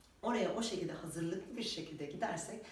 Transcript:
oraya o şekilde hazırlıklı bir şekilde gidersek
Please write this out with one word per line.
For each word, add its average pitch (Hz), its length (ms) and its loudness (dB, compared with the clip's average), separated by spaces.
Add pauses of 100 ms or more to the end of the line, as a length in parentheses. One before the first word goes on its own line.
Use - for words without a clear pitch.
(220)
oraya 220 320 4
o 226 80 2
şekilde 160 300 0
hazırlıklı 165 640 -2
bir - 60 0
şekilde 156 440 -4
gidersek - 640 -2